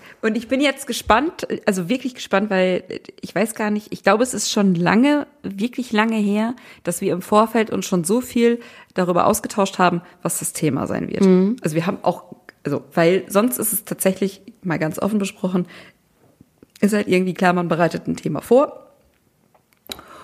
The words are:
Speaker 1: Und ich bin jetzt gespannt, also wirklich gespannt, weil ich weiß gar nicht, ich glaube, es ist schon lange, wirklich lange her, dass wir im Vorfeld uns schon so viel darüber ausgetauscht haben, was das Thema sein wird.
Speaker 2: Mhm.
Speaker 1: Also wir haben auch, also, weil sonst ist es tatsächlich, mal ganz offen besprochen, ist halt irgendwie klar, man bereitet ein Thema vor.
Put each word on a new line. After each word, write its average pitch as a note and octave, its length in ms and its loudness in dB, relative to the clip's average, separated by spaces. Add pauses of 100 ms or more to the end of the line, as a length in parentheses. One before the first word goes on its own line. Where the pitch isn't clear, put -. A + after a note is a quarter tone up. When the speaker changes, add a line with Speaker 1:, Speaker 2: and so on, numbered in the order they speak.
(220)
Speaker 1:
Und A3 160 0
ich A3+ 100 -8
bin C4+ 140 0
jetzt C#4 240 0
gespannt, A#3+ 600 0 (180)
also F#3 240 -2
wirklich B3+ 240 -4
gespannt, G3+ 380 -2
weil F#3 320 2 (380)
ich - 120 -14
weiß A3 220 -2
gar G#3+ 160 -2
nicht, G#3 200 -6
ich - 120 -12
glaube, G#3 180 4
es B3+ 140 -2
ist - 160 -4
schon G3+ 240 4
lange, A#3 500 2 (160)
wirklich A3 500 -6
lange A3 260 0
her, G#3+ 360 0 (300)
dass - 180 -4
wir G3 120 0
im F3+ 100 -4
Vorfeld A3 480 2
uns F#3+ 160 -4
schon F3+ 160 0
so A3 180 0
viel A#3 380 2 (340)
darüber F3 320 2
ausgetauscht G#3 540 0
haben, F3 220 2 (200)
was - 160 -4
das - 160 -6
Thema D3 320 -2
sein - 240 -4
wird. - 160 -2
Speaker 2:
Mhm. F#3+ 380 4
Speaker 1:
Also D#3 120 -2
wir E3 120 0
haben - 160 -2
auch, - 220 -2 (380)
also, C#3+ 200 -4 (100)
weil F3+ 340 4
sonst A3 300 0
ist A3 160 -2
es - 120 -6
tatsächlich, F#3+ 560 -2 (200)
mal E3 160 -4
ganz D#3+ 220 -4
offen G#3 180 0
besprochen, F#3 500 -2 (1120)
ist G#3 140 2
halt G#3 140 -2
irgendwie F#3 260 0
klar, F3+ 200 2
man F3 140 0
bereitet E3+ 400 -2
ein E3 100 -2
Thema D#3 240 -4
vor. - 500 2 (1300)